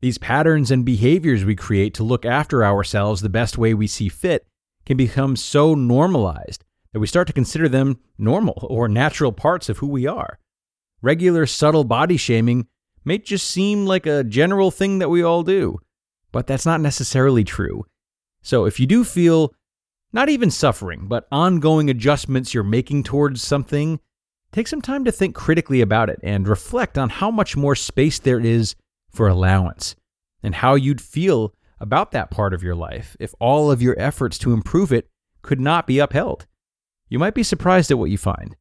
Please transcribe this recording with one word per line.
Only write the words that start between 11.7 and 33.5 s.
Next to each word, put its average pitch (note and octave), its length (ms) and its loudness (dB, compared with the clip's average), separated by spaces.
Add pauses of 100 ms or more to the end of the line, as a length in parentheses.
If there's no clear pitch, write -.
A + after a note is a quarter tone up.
body C3+ 320 0
shaming A#2+ 520 0 (360)
may F3 140 -2
just G3+ 280 -6
seem G3+ 380 -2
like F#3+ 220 0
a D3 180 0
general F3+ 460 2
thing G3 280 0
that E3+ 120 0
we F3 120 2
all E3+ 200 2
do, F3+ 360 0 (540)
but B2 140 -4
that's C3+ 200 -2
not E3 140 2
necessarily C3+ 640 2
true. - 400 -8 (580)
So A#2 220 0
if G#2+ 160 -2
you B2+ 60 2
do A3 180 4
feel E3 480 2 (600)
not B3+ 160 0
even A#3+ 220 2
suffering, G2 580 -4
but A#2 220 -6
ongoing D#3 600 2
adjustments C3 640 -2
you're A2+ 100 0
making B2+ 380 0
towards C#3 400 -2
something, D3 580 -2 (500)
take A3 160 -4
some D#4 140 -6
time C4+ 240 -6
to A#3+ 80 0
think F#3 220 -2
critically D#3 460 0
about G#2+ 280 2
it - 140 -6
and G2 260 -2
reflect A#3 480 -2
on C3 140 -2
how G3+ 200 -4
much G#3+ 260 -2
more C#3+ 180 2
space - 440 -2
there B2+ 220 0
is A2+ 340 0 (360)
for A2 180 2
allowance F#2 680 0 (480)
and G2 140 -6
how C3 180 4
you'd C#3 260 0
feel D3 520 0 (260)
about C3+ 340 -2
that G2 180 -4
part G2 240 -2
of F2 80 -6
your F2+ 120 -4
life E2 460 -12
if - 180 -12
all D3 320 2